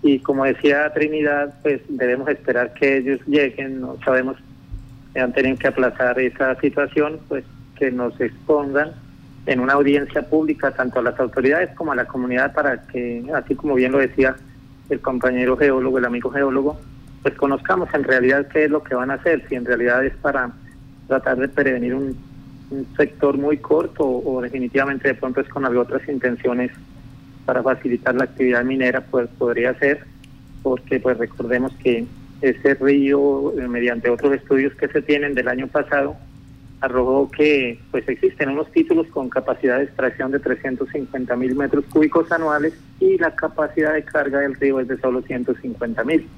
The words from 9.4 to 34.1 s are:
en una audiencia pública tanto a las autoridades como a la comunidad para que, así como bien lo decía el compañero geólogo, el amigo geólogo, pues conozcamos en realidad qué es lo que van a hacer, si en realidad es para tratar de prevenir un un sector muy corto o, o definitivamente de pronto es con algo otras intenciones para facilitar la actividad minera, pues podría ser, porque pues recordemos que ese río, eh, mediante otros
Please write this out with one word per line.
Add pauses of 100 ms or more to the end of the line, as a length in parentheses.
en
una
audiencia
pública
tanto
a
las
autoridades
como
a
la
comunidad
para
que, (100)
así
como
bien
lo
decía (540)
el
compañero
geólogo,
el
amigo
geólogo, (420)
pues
conozcamos
en
realidad
qué
es
lo
que
van
a
hacer,
si
en
realidad
es
para (560)
tratar
de
prevenir
un (580)
un (100)
sector
muy
corto
o,
o
definitivamente
de
pronto
es
con
algo
otras
intenciones (760)
para
facilitar
la
actividad
minera,
pues (100)
podría
ser, (560)
porque
pues
recordemos (100)
que (360)
ese
río,
eh,
mediante
otros